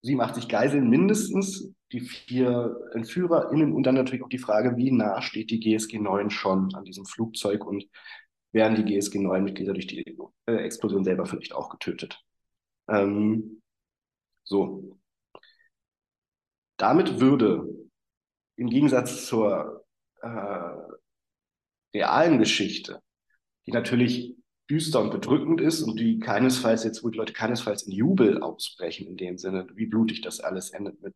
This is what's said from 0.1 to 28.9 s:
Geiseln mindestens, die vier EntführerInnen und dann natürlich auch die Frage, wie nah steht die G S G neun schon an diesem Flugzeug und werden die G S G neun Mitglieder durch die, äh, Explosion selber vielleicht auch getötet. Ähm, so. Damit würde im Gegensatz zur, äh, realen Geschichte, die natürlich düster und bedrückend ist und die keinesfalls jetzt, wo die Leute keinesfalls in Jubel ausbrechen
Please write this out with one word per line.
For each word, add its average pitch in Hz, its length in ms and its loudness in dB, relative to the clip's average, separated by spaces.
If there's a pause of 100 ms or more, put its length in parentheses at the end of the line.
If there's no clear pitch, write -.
Geiseln 131 420 2
mindestens, 196 840 2 (180)
die 120 100 -6
vier 123 760 -2 (140)
EntführerInnen 151 800 2
und 131 100 2
dann 127 120 4
natürlich 127 280 0
auch - 60 -16
die 127 80 -6
Frage, 117 400 2
wie 131 140 2
nah 107 300 2
steht - 280 -8
die 113 100 -2
G 110 160 2
S 110 120 -4
G 113 120 -8
neun 101 300 0
schon 95 460 0
an - 100 -12
diesem 95 200 -16
Flugzeug 104 600 -4
und 101 200 -6 (680)
werden 110 240 4
die 107 100 2
G 104 120 0
S 98 140 -2
G 101 80 -4
neun 95 240 2
Mitglieder 98 300 -4
durch 95 140 -6
die, - 300 -12 (280)
äh, 117 100 0
Explosion 98 480 -2
selber 92 220 0
vielleicht - 280 -10
auch - 160 -8
getötet. - 540 -10 (640)
Ähm, 104 760 0 (840)
so. 98 540 -4 (1800)
Damit 127 420 4
würde 123 480 4 (880)
im 123 140 -2
Gegensatz 127 580 2
zur, 95 580 0 (360)
äh, 98 500 -8 (1200)
realen 123 460 4
Geschichte, - 600 0 (640)
die - 60 -8
natürlich 120 640 0 (340)
düster 147 320 2
und 107 100 0
bedrückend - 500 0
ist 160 200 0
und 110 180 -4
die 113 200 2
keinesfalls 123 640 2
jetzt, 110 200 -6
wo 117 60 -2
die 110 80 -8
Leute 110 160 -4
keinesfalls 113 500 -4
in 101 80 -10
Jubel 120 500 4
ausbrechen - 680 -8